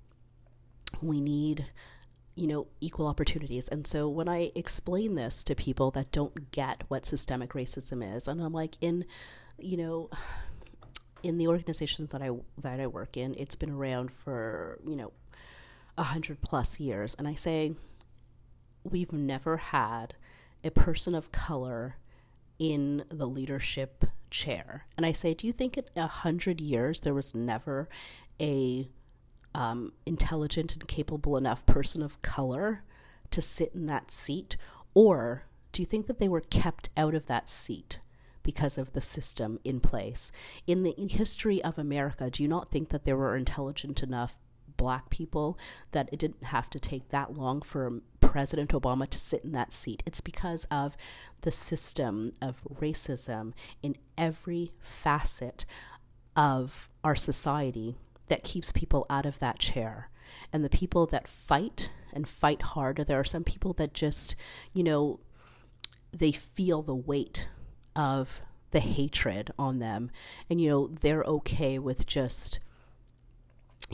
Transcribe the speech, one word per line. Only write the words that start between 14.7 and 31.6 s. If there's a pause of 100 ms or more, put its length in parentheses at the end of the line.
you
know, (840)
a
hundred
plus
years.
And
I
say, (1080)
"We've
never
had (500)
a
person
of
color (640)
in
the
leadership (240)
chair." (100)
And
I
say,
"Do
you
think
in (100)
a
hundred
years
there
was
never (500)
a, (640)
um, (140)
intelligent
and
capable
enough